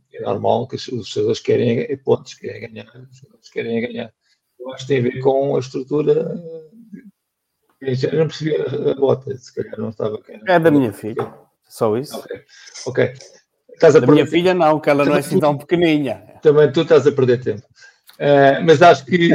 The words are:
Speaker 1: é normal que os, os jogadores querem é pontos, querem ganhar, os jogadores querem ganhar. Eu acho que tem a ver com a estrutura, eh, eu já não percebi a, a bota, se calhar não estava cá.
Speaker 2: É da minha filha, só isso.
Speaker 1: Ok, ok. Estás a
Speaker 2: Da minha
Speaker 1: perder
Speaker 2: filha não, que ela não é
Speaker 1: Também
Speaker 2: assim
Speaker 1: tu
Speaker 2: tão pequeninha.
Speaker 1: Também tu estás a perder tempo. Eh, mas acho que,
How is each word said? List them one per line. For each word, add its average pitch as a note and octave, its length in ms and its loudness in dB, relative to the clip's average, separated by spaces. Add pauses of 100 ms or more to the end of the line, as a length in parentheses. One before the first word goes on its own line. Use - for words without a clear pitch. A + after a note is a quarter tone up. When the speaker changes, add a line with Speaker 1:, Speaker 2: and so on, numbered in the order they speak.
(140)
Speaker 1:
é B2+ 80 -16
normal A2 460 -4
que - 80 -12
os, - 140 -14
os A#2 180 -10
jogadores A2 320 -4
querem A#2 420 -2
é C#3 160 -8
pontos, - 360 -4
querem G#2+ 340 -16
ganhar, A2 200 -18 (220)
os - 100 -20
jogadores - 320 -20
querem A#2 300 -6
ganhar. A3+ 300 -10 (480)
Eu B2+ 140 -14
acho C3 140 -16
que C#3 80 -2
tem C3 40 0
a A#2+ 40 -2 (100)
ver B2+ 80 -10
com C3+ 340 0
a C#3 40 -2
estrutura, D3 840 -4
eh, E3 260 -18 (1120)
eu C3+ 140 -4
já C3 160 -2
não D#3 160 0
percebi D3+ 300 -6
a, D3 340 -4
a C#3 40 -6
bota, C3 420 -2
se - 180 -20
calhar - 240 -10
não A2+ 100 -8
estava A2 320 -8
cá. - 120 -20 (140)
Speaker 2:
É F3+ 120 2
da E3 100 2
minha C#3 220 2
filha, - 420 -10 (360)
só A2 280 -2
isso. C3+ 200 -10
Speaker 1:
Ok, G2 240 -16 (460)
ok. B2+ 260 -4 (600)
Estás D#3+ 220 4
a D#3 60 6
Speaker 2:
Da B2 60 0
minha D3 180 6
Speaker 1:
perder - 120 -8
Speaker 2:
filha F3+ 160 2
não, D#3 280 2
que D3+ 80 -2
ela C#3+ 160 2
não C#3+ 80 2
é - 20 2
Speaker 1:
Também C#3+ 60 0
Speaker 2:
assim C#3 160 -6
Speaker 1:
tu - 20 2
Speaker 2:
tão D3 180 0
pequeninha. D3+ 840 -2
Speaker 1:
Também D3+ 280 4
tu D3 120 0
estás D3 260 4
a C#3 60 6
perder B2+ 280 2
tempo. A2 220 -8 (580)
Eh, C#3 380 4
mas D#3+ 220 4
acho E3+ 240 6
que, E3+ 300 2